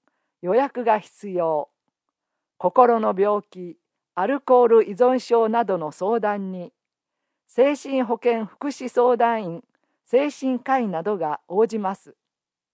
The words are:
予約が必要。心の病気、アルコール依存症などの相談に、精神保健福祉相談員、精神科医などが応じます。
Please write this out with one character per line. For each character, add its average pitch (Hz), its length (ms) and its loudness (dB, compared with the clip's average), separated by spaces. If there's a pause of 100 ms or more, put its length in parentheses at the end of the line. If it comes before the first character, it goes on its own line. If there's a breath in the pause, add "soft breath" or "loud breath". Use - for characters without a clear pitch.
(400)
予 180 140 -2
約 254 300 -2
が 214 160 2
必 - 300 -16
要。 165 380 -2 (880)
心 233 420 4
の 214 180 -2
病 202 240 0
気、 175 340 -14 (380)
ア 185 120 -2
ル 277 140 -2
コ 247 240 6
ー - 20 4
ル 226 220 6
依 202 60 -8
存 247 240 2
症 226 320 0
な 233 160 0
ど 190 100 -2
の 151 160 -6
相 214 280 -4
談 202 300 -4
に、 180 220 -12 (760)
精 277 300 2
神 269 260 -4
保 233 140 -2
健 226 300 -2
福 - 220 -10
祉 254 200 -8
相 240 300 2
談 233 260 0
員、 170 200 -10 (420)
精 277 260 2
神 262 260 -4
科 269 200 -2
医 226 100 -2
な 170 140 -4
ど 202 160 -4
が 151 300 -4
応 214 180 2
じ 220 120 -8
ま 196 160 -4
す。 - 220 -20 (580)